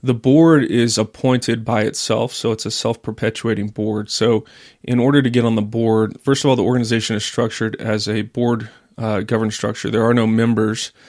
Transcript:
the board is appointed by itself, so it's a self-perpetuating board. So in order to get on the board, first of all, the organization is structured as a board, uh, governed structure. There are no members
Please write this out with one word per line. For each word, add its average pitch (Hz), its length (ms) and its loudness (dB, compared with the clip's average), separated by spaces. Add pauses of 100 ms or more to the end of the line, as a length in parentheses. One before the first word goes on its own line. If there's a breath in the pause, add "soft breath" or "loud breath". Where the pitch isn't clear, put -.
the 127 120 0
board 147 500 6
is 117 320 0
appointed 113 640 0
by 110 200 0
itself, 117 500 -2
so 117 200 -2
it's 110 120 -6
a 113 60 -6
self-perpetuating 110 960 -4
board. 107 420 -6
So 110 360 0 (360 loud breath)
in 123 160 -2
order 139 220 4
to 131 80 0
get 120 160 2
on 113 120 2
the 107 60 0
board, 110 600 0
first 139 200 0
of 147 60 2
all, 131 80 4
the 107 80 2
organization 113 520 0
is 104 80 -6
structured 113 520 -4
as 107 320 -4
a 104 140 -2
board, 117 480 -2 (260 loud breath)
uh, 107 240 -2
governed 110 340 -2
structure. 110 360 -4
There 110 140 2
are 120 100 4
no 117 120 2
members 113 680 0 (160 soft breath)